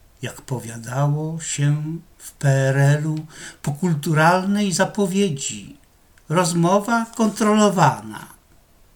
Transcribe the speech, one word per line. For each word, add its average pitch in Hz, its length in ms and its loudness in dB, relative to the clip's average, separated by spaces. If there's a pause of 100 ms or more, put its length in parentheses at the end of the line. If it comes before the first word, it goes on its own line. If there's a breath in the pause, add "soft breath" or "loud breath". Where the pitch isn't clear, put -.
(220)
jak - 200 -10
powiadało 135 1000 -4
się 147 420 0 (340)
w - 140 -18
P - 180 -2
R 135 280 2
L-u, 151 480 2 (360 loud breath)
po 143 100 -2
kulturalnej 180 1000 2
zapowiedzi, 185 1040 -2 (520)
rozmowa 180 760 2 (100)
kontrolowana. 202 1120 2 (680)